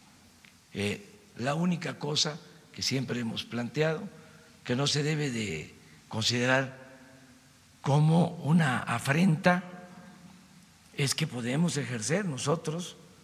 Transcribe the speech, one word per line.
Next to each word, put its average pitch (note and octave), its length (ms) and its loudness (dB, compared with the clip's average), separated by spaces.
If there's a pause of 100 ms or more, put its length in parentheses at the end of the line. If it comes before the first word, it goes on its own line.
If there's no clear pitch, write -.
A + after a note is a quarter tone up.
(760)
Eh, G2+ 340 -4 (280)
la C3 180 -2
única D#3+ 440 -2
cosa D3 400 -2 (340)
que G2 100 -10
siempre B2 380 -2
hemos A2 240 -6
planteado, D3+ 640 -2 (560)
que B2 120 -2
no C#3 100 0
se D3 160 0
debe D3 280 -2
de G2+ 440 -6 (340)
considerar B2 720 0 (1000)
como D#3 480 6 (140)
una C#3+ 360 4
afrenta, D#3 840 2 (1300)
es C#3 180 0
que D#3+ 120 -2
podemos C3+ 500 0
ejercer B2 480 -2
nosotros E3 720 -2 (280)